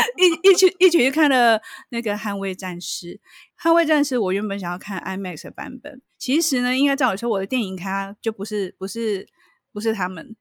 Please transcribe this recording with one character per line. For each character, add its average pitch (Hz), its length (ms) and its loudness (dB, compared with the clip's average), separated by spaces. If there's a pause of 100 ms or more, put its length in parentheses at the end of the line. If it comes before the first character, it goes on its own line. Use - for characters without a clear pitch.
(180)
一， 359 160 4 (160)
一 359 60 8
起， - 240 4
一 359 100 8
起 339 100 2
去 262 120 4
看 294 180 4
了 240 320 4 (280)
那 233 120 -4
个 208 140 -2
捍 202 200 -6
卫 190 200 -4
战 185 260 -8
士。 - 400 -10 (380)
捍 330 140 2
卫 330 120 4
战 294 180 2
士 262 140 -2
我 190 160 0
原 208 140 -2
本 202 120 -4
想 180 120 -6
要 175 60 -6
看 196 220 -10
I 190 180 -6
max 185 260 -8
的 - 80 -12
版 - 260 -12
本， - 240 -16 (160)
其 285 240 0
实 254 200 0
呢， 247 140 0
应 269 120 2
该 277 80 2
照 269 160 0
理 190 60 -4
说 240 120 -4
我 214 100 0
的 190 60 -4
电 254 160 -2
影 190 140 -4
咖 196 460 -6
就 226 100 -2
不 190 120 -8
是， 196 360 -4
不 190 80 -8
是， 214 400 -4 (440)
不 208 80 -10
是 220 140 0
他 190 160 -4
们， 185 320 -14